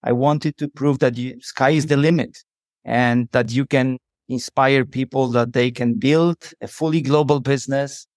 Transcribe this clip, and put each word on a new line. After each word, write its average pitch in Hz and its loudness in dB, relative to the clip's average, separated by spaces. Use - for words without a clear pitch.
I 120 -4
wanted 147 0
to 147 -6
prove 143 -2
that 123 2
you, 123 -8
sky - 0
is 156 2
the 147 2
limit 151 2
and 120 0
that 117 0
you 131 0
can 131 0
inspire 131 0
people 131 -2
that 120 0
they 123 2
can 120 -2
build 156 2
a 113 -10
fully 160 -2
global 143 2
business 135 -4